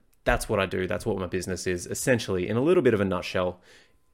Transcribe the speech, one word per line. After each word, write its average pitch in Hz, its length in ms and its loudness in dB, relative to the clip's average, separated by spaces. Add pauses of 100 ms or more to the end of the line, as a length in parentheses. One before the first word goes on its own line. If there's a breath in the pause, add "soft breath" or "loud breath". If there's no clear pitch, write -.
(240)
that's 120 240 2
what 107 120 2
I 95 80 2
do. 92 200 -2
That's 90 180 -4
what 104 120 0
my 92 80 -4
business 90 400 -4
is. - 220 -4
Essentially, 104 600 0
in 104 80 -2
a 120 60 2
little 170 220 4
bit 123 100 6
of 101 80 2
a 98 40 2
nutshell, 90 540 -2 (540 loud breath)